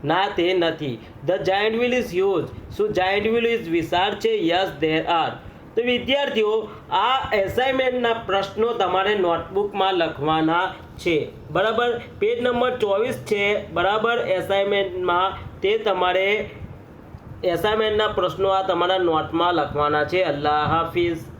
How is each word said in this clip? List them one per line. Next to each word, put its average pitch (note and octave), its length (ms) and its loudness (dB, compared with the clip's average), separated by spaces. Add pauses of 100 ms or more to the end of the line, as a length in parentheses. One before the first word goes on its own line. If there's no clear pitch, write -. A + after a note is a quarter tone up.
ના, F3+ 320 2
તે F3+ 180 2
નથી. D#3 440 -2 (280)
The F3+ 120 2
giant G#3 400 0
wheel B3 160 2
is A#3 160 -2
huge. F3+ 380 0 (280)
શું G#3 160 0
giant G3 320 2
wheel A3+ 220 2
is G#3 220 0
વિશાળ F3 520 0
છે? A3+ 120 2 (140)
Yes, F3+ 220 2 (120)
there D#3 280 2
are. D#3 240 2 (440)
તો A#3 60 2
વિદ્યાર્થીઓ, A#3+ 720 2 (380)
આ B3+ 420 0
એસાઇનમેન્ટના B3+ 800 0 (140)
પ્રશ્નો G3 460 0
તમારે F#3+ 420 2
નોટબુકમાં F#3+ 800 0
લખવાના D#3+ 800 0 (240)
છે, E3+ 180 0 (360)
બરાબર. A3+ 480 0 (200)
પેજ A#3 220 0
નંબર B3 360 2
ચોવીસ A3 460 0
છે, G3+ 180 0 (300)
બરાબર, G#3+ 440 2 (120)
એસાઇનમેન્ટમાં. F#3 1080 0 (240)
તે G#3+ 160 2
તમારે F#3+ 720 0 (960)
એસાઇનમેન્ટના G#3+ 640 2
પ્રશ્નો F#3 400 0
આ F#3+ 140 2
તમારા F#3 360 2
નોટમાં E3+ 560 2
લખવાના D3 500 0
છે. F3+ 200 0
અલ્લાહ D3+ 440 0
હાફિઝ. E3 560 0 (160)